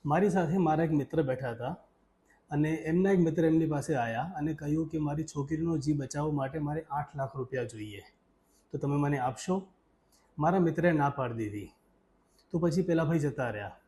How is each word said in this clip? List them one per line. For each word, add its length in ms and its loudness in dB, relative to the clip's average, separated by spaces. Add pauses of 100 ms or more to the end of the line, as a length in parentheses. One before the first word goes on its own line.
મારી 240 2
સાથે 280 2
મારા 260 4
એક 80 0
મિત્ર 300 2
બેઠા 280 -2
હતા 260 -6 (720)
અને 240 2
એમના 360 2
એક 80 6
મિત્ર 260 4
એમની 220 4
પાસે 280 -2
આયા 420 -2
અને 180 -4
કહ્યું 340 -2
કે 100 -4
મારી 260 -2
છોકરીનો 520 -2
જીવ 200 0
બચાવવા 360 -2
માટે 260 -2
મારે 320 -4
આઠ 260 -6
લાખ 200 -6
રૂપિયા 280 -4
જોઈએ, 380 -10 (680)
તો 60 -6
તમે 180 0
મને 220 0
આપશો? 380 -2 (840)
મારા 200 2
મિત્રએ 340 4
ના 180 4
પાડી 240 -4
દીધી. 380 -6 (800)
તો 60 -2
પછી 240 2
પેલા 220 2
ભાઈ 140 2
જતા 320 -2
રહ્યા. 260 -8 (120)